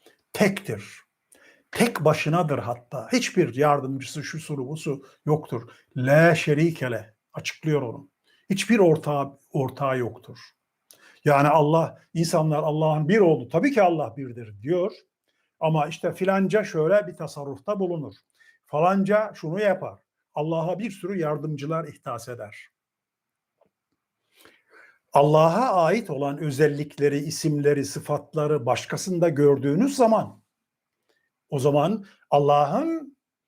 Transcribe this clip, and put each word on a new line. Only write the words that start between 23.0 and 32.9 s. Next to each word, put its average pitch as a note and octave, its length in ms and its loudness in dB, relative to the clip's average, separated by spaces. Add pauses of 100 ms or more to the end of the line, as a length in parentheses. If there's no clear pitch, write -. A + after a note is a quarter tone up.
Allah'a E3 720 4
ait G#3 240 -2
olan C#3+ 280 -4
özellikleri, C#3+ 800 -2
isimleri, D3 680 0
sıfatları D3 800 -4
başkasında E3 640 -2
gördüğünüz C#3+ 640 2
zaman, A3+ 480 0 (1080)
o C#3+ 60 -2
zaman D3 460 2 (240)
Allah'ın D3+ 880 2 (300)